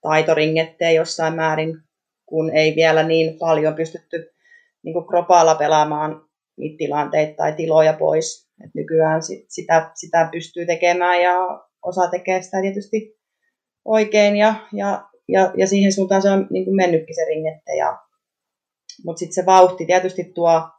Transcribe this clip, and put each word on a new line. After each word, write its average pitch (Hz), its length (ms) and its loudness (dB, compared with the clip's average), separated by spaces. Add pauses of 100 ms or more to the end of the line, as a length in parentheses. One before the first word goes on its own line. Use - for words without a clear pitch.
taitoringetteä 156 880 0
jossain 160 420 0
määrin, 160 440 -4 (480)
kun 160 240 -4
ei 156 260 2
vielä 156 280 4
niin 160 360 0
paljon 156 360 0
pystytty - 580 -10 (500)
niinku 165 200 -6
kropaalla 175 520 4
pelaamaan 151 680 0 (360)
niitä 156 200 -12
tilanteita 151 580 -2
tai 151 180 -2
tiloja 156 400 2
pois. 156 560 -2 (140)
Et - 100 -20
nykyään 160 500 0
sit, - 260 -14
sitä, - 440 -2
sitä 160 380 -2
pystyy 170 340 -10
tekemään 175 560 0
ja 180 140 2 (460)
osaa 180 280 -2
tekee 180 320 -4
sitä 190 200 -6
tietysti 196 580 -6 (680)
oikein 208 500 2
ja, 214 200 2 (180)
ja, 202 360 -6 (180)
ja, 190 300 2
ja 190 100 2
siihen 196 260 2
suuntaan 196 280 0
se 196 80 2
on 196 200 0
niinku 190 240 -4
mennytkin 170 420 0
se 165 100 -2
ringette. 156 500 -6
Ja, - 240 -4 (1040)
mut 165 120 -10
sit 160 160 -10
se 180 120 -4
vauhti 185 400 6
tietysti 185 500 -2
tuo 165 440 2